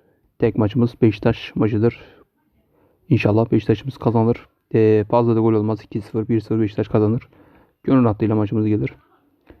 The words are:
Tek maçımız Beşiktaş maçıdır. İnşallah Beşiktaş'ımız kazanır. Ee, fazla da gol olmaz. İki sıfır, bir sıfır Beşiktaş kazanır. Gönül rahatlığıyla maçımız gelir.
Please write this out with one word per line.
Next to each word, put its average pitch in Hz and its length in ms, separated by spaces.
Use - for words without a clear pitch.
Tek 117 180
maçımız 120 440
Beşiktaş - 540
maçıdır. 113 460
İnşallah 113 420
Beşiktaş'ımız 113 460
kazanır. 113 500
Ee, 107 360
fazla 117 260
da 113 40
gol 113 140
olmaz. 107 300
İki - 180
sıfır, 110 260
bir 113 120
sıfır 110 200
Beşiktaş 107 280
kazanır. 110 420
Gönül 131 200
rahatlığıyla 107 320
maçımız 107 320
gelir. 107 260